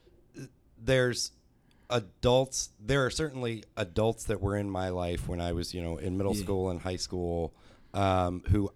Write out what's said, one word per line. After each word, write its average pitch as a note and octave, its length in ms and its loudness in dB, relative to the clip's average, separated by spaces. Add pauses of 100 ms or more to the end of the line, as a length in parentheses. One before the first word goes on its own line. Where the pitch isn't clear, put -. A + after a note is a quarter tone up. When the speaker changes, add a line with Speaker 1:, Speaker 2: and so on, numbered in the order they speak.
(840)
Speaker 1:
there's B2 500 2 (580)
adults, B2 800 2 (140)
there C3 220 2
are A#2 40 2
certainly B2+ 540 -4 (120)
adults G#2+ 480 0
that G2+ 160 -2
were G2 160 2
in G#2 140 0
my F#2 200 -2
life F2 380 -2
when F2 120 -2
I F2 120 0
was, E2+ 220 -2
you F2+ 80 -4
know, E2 140 -4
in F2+ 220 -4
middle G2 160 0
Speaker 2:
Yeah. G#2 80 -2
Speaker 1:
school F#2 280 0
and F2 100 -4
high F#2 160 -4
school, E2+ 580 -4 (400)
um, F#2 560 2
who G2 260 2